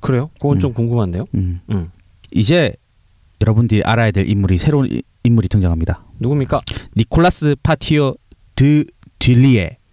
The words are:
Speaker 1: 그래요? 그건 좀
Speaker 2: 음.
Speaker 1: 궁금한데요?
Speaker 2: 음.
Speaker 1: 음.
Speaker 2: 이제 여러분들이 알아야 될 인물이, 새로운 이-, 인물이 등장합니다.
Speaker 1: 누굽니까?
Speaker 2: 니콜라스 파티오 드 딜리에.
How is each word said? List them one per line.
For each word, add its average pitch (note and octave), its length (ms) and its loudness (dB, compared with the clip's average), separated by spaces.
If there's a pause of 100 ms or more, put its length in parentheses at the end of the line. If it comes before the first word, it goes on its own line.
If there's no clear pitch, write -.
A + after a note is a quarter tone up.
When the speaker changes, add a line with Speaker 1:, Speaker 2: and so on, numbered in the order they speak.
Speaker 1:
그래요? C3 300 -2 (100)
그건 C#3+ 180 0
좀 C3 140 -2
Speaker 2:
음. - 20 -10
Speaker 1:
궁금한데요? A2+ 520 -2 (100)
Speaker 2:
음. F2+ 240 -4 (100)
Speaker 1:
음. F2+ 180 -4 (440)
Speaker 2:
이제 D3+ 400 0 (680)
여러분들이 A2 440 2
알아야 A2+ 260 0
될 G2 180 -2
인물이, F#2+ 300 0
새로운 C#3+ 320 0
이-, A#1+ 120 -6 (200)
인물이 A2+ 260 2
등장합니다. E2+ 540 -2 (160)
Speaker 1:
누굽니까? C#3 420 -2 (360)
Speaker 2:
니콜라스 D3+ 640 2
파티오 D3 540 -2 (400)
드 D3 280 4 (360)
딜리에. A#2+ 580 2 (140)